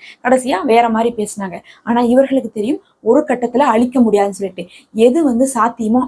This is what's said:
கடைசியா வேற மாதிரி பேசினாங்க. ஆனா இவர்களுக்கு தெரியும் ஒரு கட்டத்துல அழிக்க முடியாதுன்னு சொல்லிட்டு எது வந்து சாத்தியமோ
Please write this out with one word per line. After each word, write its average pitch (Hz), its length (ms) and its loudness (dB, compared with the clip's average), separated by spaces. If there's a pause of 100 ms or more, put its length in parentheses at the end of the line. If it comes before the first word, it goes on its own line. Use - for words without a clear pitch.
(240)
கடைசியா 254 420 0
வேற 233 240 4
மாதிரி 226 200 0 (100)
பேசினாங்க. 196 380 -8 (260)
ஆனா 233 160 0 (120)
இவர்களுக்கு 262 460 0
தெரியும் 233 240 -4 (220)
ஒரு 220 200 2
கட்டத்துல 247 480 -2
அழிக்க 247 280 0
முடியாதுன்னு 202 400 2
சொல்லிட்டு 185 240 -8 (420)
எது 254 180 4
வந்து 247 260 0
சாத்தியமோ 233 580 -2